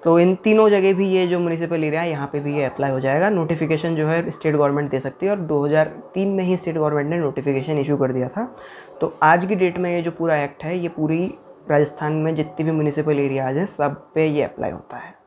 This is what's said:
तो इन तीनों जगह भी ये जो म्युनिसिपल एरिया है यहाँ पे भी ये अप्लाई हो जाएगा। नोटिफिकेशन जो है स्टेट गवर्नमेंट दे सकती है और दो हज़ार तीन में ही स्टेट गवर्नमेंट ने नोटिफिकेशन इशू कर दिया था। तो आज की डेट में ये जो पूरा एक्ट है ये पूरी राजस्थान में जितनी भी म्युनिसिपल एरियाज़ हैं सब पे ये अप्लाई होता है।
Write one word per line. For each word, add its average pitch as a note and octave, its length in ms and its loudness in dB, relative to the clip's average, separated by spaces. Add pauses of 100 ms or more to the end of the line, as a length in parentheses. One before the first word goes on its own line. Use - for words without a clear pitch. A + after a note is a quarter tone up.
तो E3+ 140 6
इन F3+ 160 6
तीनों G#3+ 340 4
जगह G3 260 4
भी F#3+ 140 0
ये F#3 180 2
जो F3 120 0
म्युनिसिपल E3 460 -2
एरिया D3+ 160 0
है E3+ 100 -2
यहाँ C#3 220 -4
पे D3 80 -2
भी D3 160 -4
ये D3 80 0
अप्लाई C3+ 260 -2
हो C3 100 0
जाएगा। D3+ 300 2
नोटिफिकेशन D#3+ 680 0
जो D#3 100 0
है E3 240 0
स्टेट D#3 240 -2
गवर्नमेंट C#3+ 360 2
दे C3+ 100 0
सकती C#3 260 -6
है G3+ 60 2
और G3+ 60 -2
दो D3+ 260 0
हज़ार D#3 220 4
तीन - 420 -4
में F#3+ 160 0
ही F3+ 120 2
स्टेट E3+ 180 -6
गवर्नमेंट D3 360 0
ने E3+ 80 -2
नोटिफिकेशन C#3 600 -2
इशू C#3+ 180 0
कर C3 160 0
दिया B2+ 160 -2
था। B3 280 -8 (440)
तो - 220 -4
आज E3+ 220 4
की G3 100 -2
डेट F3+ 240 0
में F3 180 -2
ये E3+ 60 -2
जो E3 80 -2
पूरा E3 260 0
एक्ट C#3+ 280 -4
है F3 140 -4
ये E3+ 100 -4
पूरी D#3+ 460 -2 (360)
राजस्थान D3+ 420 0
में D#3 220 0
जितनी D#3 300 -4
भी D#3+ 60 0
म्युनिसिपल D3+ 480 0
एरियाज़ C3+ 400 -2
हैं F#3+ 80 -2
सब D3 480 -6
पे D#3 120 2
ये D3 160 0
अप्लाई - 280 -4
होता - 260 -14
है। - 180 -16 (120)